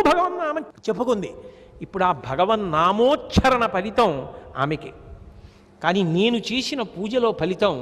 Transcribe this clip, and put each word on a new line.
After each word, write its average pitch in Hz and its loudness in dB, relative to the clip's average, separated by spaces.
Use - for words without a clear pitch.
భగవన్నామం 339 0
చెప్పుకుంది. 214 -2
ఇప్పుడు 180 -4
ఆ 180 4
భగవన్నామోచ్చరణ 208 2
ఫలితం 202 2
ఆమెకి, 147 -2
కానీ 185 2
నేను 214 2
చేసిన 254 -4
పూజలో 220 0
ఫలితం 175 0